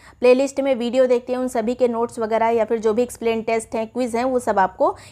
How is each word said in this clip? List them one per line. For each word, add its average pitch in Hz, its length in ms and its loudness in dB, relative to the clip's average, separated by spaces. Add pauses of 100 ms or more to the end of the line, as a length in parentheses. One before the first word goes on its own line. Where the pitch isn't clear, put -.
(200)
प्लेलिस्ट 254 400 4
में 269 140 2
वीडियो 240 320 0
देखते 247 260 0
हैं 254 80 -4
उन 254 80 -2
सभी 240 260 -2
के 247 140 0
नोट्स 233 300 -4
वगैरह 226 300 0
या 233 160 2
फिर 226 140 -2
जो 220 160 0
भी 240 80 2
एक्सप्लेन 226 400 -2
टेस्ट 220 320 -4
हैं, 220 120 -4
क्विज 233 300 -4
हैं, 240 80 -2
वो 262 140 0
सब 226 200 0
आपको 269 380 2 (160)